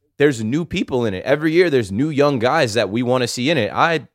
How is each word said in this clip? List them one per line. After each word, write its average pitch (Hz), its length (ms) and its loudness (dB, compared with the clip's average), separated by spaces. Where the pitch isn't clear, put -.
there's 139 260 2
new 139 200 -2
people 143 420 -4
in 98 80 -2
it. 92 100 -8
Every 151 280 0
year, 175 180 4
there's 120 200 0
new 131 200 -2
young 143 280 2
guys 123 360 0
that 107 160 0
we 117 120 -2
wanna 123 240 0
see 127 240 -2
in 165 80 2
it. 101 140 -2
I, 143 420 0